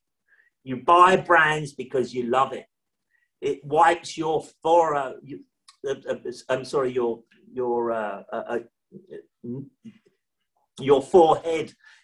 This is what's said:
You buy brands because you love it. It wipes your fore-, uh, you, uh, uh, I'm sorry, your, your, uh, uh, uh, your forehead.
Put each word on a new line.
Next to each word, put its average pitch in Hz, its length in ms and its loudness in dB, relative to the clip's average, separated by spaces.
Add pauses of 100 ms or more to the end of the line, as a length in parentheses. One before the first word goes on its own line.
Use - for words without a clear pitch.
(640)
You 131 140 -10
buy 180 400 6
brands 156 560 2
because 123 420 -6
you 123 100 -6
love 131 280 0
it. 123 140 -12 (720)
It 139 240 -6
wipes 165 520 2
your 156 280 -4 (180)
fore-, 160 320 2
uh, 135 260 -4
you, 143 240 -18 (400)
uh, 135 120 -6 (120)
uh, 123 240 -8 (160)
I'm 131 160 -4
sorry, 131 280 -4
your, 120 320 -4 (280)
your, 120 380 -4
uh, 104 320 -6 (100)
uh, 113 280 -8 (840)
uh, 120 60 -12 (1300)
your 135 240 2
forehead. 160 720 2 (300)